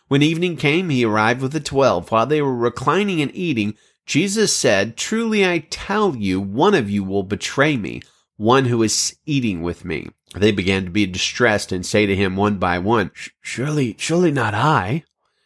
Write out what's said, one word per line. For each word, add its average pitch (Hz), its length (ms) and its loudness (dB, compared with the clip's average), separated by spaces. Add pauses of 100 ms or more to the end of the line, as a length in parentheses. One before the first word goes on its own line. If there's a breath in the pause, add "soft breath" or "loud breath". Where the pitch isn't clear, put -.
When 143 140 4
evening 165 340 0
came, 160 340 0
he 127 140 2
arrived 110 380 2
with 131 100 -4
the 156 80 -4
twelve. 127 520 0
While 113 160 2
they 151 140 0
were 135 140 -2
reclining 151 680 0
and 135 140 -4
eating, 113 380 -2 (320 soft breath)
Jesus 202 480 0
said, 107 420 0
"Truly 220 500 -2
I 175 240 0
tell 196 460 -2
you, 98 240 0
one 110 340 2
of 123 160 2
you 101 140 0
will 95 200 -2
betray 135 520 0
me, 71 260 -8 (360 soft breath)
one 117 280 4
who 117 180 2
is - 420 -2
eating 117 360 -2
with 87 220 -6
me." 85 240 -6 (260)
They 104 200 2
began 95 320 0
to 87 60 -8
be 104 140 2
distressed 98 680 0
and 92 120 -4
say 107 200 2
to 98 100 2
him 95 220 0
one 104 180 2
by 90 240 -2
one, 98 340 0
"Sh-, - 180 -16 (100)
surely, 135 580 -4
surely 170 320 2
not 120 220 -2
I." 123 500 0 (420)